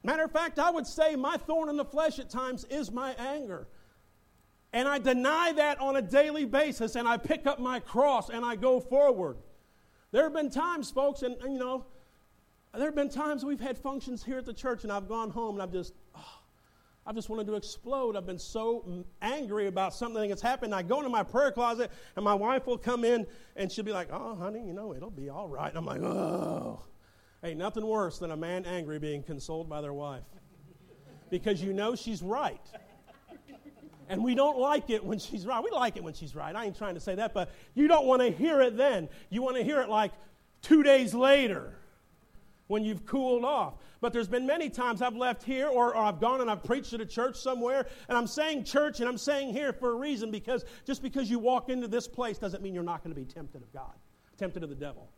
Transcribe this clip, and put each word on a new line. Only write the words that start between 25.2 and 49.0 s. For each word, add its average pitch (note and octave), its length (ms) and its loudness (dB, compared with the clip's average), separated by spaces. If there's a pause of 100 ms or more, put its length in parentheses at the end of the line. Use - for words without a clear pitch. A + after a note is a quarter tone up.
all F3 180 -8
right." C#3+ 220 -6
And D#3+ 80 -8
I'm E3 80 -6
like, C3+ 160 -6
"Oh." - 800 -2 (640)
Ain't E3 160 -6
nothing G#3+ 260 -4
worse G#3+ 320 0
than E3+ 140 -6
a D3+ 60 -6
man F3+ 280 -4
angry E3 320 -6
being D3 240 -4
consoled D#3+ 480 -8
by D3+ 120 -8
their C#3+ 120 -8
wife. C#3+ 300 -10 (1040)
Because G#3 320 0
you G3 120 -2
know G#3 200 0
she's G#3 300 -6
right. G3+ 420 -2 (1400)
And F#3+ 140 0
we B3 120 2
don't C#4 220 4
like C#4+ 320 2
it G#3+ 140 0
when G#3 140 -4
she's F3+ 280 -8
right. A#3+ 180 -2
We A4+ 80 -2
like B3 260 0
it F3+ 60 -10
when D#3+ 100 -10
she's D3 220 -12
right. D3+ 200 -8
I A3+ 100 -6
ain't G3 120 -6
trying G3 160 -6
to E3 60 -8
say F#3 160 -4
that, A3 180 -4
but F3+ 180 -2 (220)
you D4 140 6
don't D#4 180 8
wanna B3+ 240 6
hear C#4 320 4
it A#3 160 6
then. A#3 320 2 (200)
You A3 120 -2
wanna B3+ 220 0
hear C#4 180 2
it, G3+ 80 -2
like, G#3+ 220 2 (500)
two D4+ 220 8
days C4 300 8
later A#3+ 600 6 (920)
when G#3+ 160 0
you've G#3+ 220 -4
cooled B3+ 400 2
off. A#3+ 300 0 (260)
But A3+ 120 0
there's A3+ 140 0
been B3 180 0
many D4+ 240 0
times A#3+ 320 -2
I've B3 140 0
left B3 280 -2
here C4 240 0
or, A#3+ 280 4
or - 20 2
I've G#3 220 2
gone B3+ 220 4
and A#3 100 0
I've G#3 120 -2
preached C4 300 -2
at A3+ 80 -6
a G#3 40 -6
church A#3+ 320 -2
somewhere, B3+ 500 0 (220)
and B3 80 2
I'm A#3 100 2
saying D4+ 380 0
church D4 340 2
and A#3+ 80 0